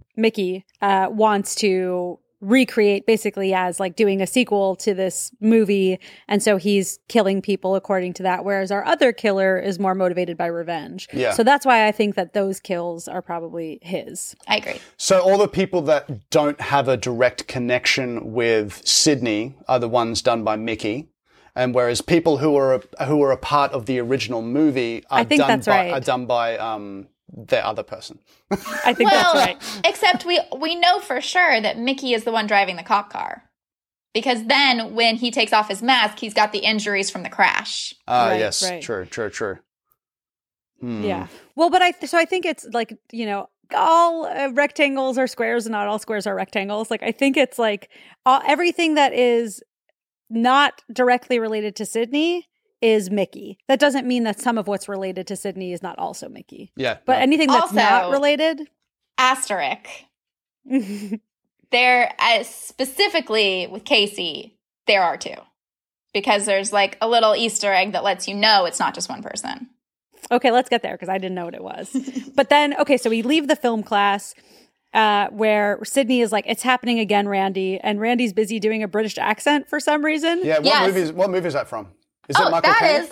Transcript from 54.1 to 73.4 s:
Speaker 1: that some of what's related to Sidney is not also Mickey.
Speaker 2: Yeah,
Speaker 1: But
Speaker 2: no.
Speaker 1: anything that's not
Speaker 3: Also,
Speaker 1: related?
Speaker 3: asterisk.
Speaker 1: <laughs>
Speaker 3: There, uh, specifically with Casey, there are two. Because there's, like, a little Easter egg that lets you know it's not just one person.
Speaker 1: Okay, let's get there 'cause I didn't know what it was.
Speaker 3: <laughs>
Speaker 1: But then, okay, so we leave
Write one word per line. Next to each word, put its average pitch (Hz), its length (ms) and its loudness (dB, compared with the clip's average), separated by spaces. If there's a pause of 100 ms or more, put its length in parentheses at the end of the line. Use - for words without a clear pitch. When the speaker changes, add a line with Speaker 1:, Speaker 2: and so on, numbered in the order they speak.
Speaker 1:
that 208 140 -4
some 233 180 -2
of 196 100 -4
what's 202 220 -6
related 190 380 -6
to 202 80 -8
Sidney 185 360 -8
is 175 100 -8
not 180 160 -12
also - 320 -8
Mickey. - 460 -20
Speaker 2:
Yeah, 123 300 -4
Speaker 1:
But 254 80 2
Speaker 2:
no. 254 60 2
Speaker 1:
anything 294 280 4
that's 254 260 2
not 202 300 4
Speaker 3:
Also, 180 80 -4
Speaker 1:
related? 294 560 0 (500)
Speaker 3:
asterisk. 208 720 0 (840)
Speaker 1:
<laughs> 208 520 -4 (500)
Speaker 3:
There, 247 480 4
uh, 233 240 2
specifically 220 1200 -2
with - 180 -16
Casey, 202 720 -2 (300)
there 196 140 4
are 165 160 0
two. - 160 -12 (800)
Because 202 320 0
there's, 196 260 0
like, 202 300 0
a 220 80 0
little 220 260 4
Easter 214 380 -2
egg 190 200 0
that 175 100 -4
lets 185 240 -4
you 196 80 -8
know 202 300 2
it's 165 140 -6
not 165 160 -2
just 165 140 -10
one - 120 -12
person. - 460 -12 (640)
Speaker 1:
Okay, 240 200 2
let's 247 180 2
get 240 140 -2
there - 140 -8
'cause 180 120 -10
I 190 80 -2
didn't 185 180 -6
know 175 100 -8
what 170 100 -12
it - 80 -14
was. - 260 -12 (400)
Speaker 3:
<laughs> - 60 -20
Speaker 1:
But - 140 2
then, 294 300 2
okay, 294 180 2
so 240 120 -2
we 226 140 0
leave 285 240 0